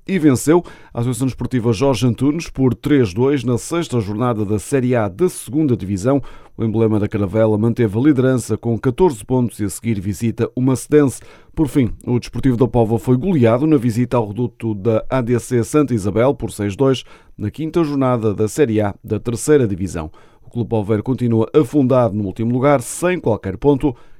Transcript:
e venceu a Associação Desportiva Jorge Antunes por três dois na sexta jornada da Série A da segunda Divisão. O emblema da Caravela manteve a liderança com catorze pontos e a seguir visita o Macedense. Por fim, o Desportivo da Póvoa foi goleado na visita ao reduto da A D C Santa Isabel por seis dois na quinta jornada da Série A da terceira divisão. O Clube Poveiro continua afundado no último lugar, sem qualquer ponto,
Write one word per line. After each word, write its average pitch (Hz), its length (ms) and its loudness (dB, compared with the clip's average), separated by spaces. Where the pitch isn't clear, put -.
e 190 120 0
venceu 151 440 4
a - 80 -6
Associação 123 260 -2
Desportiva 120 460 -2
Jorge 123 340 0
Antunes 147 440 0
por 131 240 0
três 127 400 2
dois 131 280 0
na 120 140 -2
sexta 156 420 -4
jornada 107 460 -2
da 101 140 -2
Série 123 360 0
A 110 140 0
da 98 220 0
segunda 135 440 -2
Divisão. 101 480 0
O - 100 -6
emblema 110 360 2
da 101 80 -2
Caravela 107 480 0
manteve 113 420 0
a 120 40 0
liderança 131 560 2
com 117 200 -2
catorze 131 460 0
pontos 127 360 -2
e 110 40 -4
a 98 60 -2
seguir 113 280 -4
visita 104 560 -2
o 127 60 -4
Macedense. 131 600 2
Por 160 140 0
fim, 127 220 2
o 123 120 0
Desportivo 120 400 -2
da 123 100 4
Póvoa 117 300 2
foi 127 180 2
goleado 131 500 2
na 156 120 2
visita 120 400 0
ao 110 100 -2
reduto 113 460 -6
da 110 340 0
A 131 140 -2
D 120 160 0
C 120 260 -2
Santa 135 300 2
Isabel 110 400 0
por 113 180 -8
seis 101 240 -4
dois 135 260 2
na 104 120 -6
quinta 160 320 -2
jornada 127 520 0
da 107 120 0
Série 110 340 0
A 101 220 -2
da 107 160 -4
terceira 123 480 2
divisão. 85 440 -6
O - 80 -20
Clube 117 180 -6
Poveiro 107 340 -2
continua 117 460 0
afundado 127 560 2
no 104 100 -4
último 113 280 -4
lugar, 131 300 2
sem 180 360 -4
qualquer 98 380 -4
ponto, 139 400 2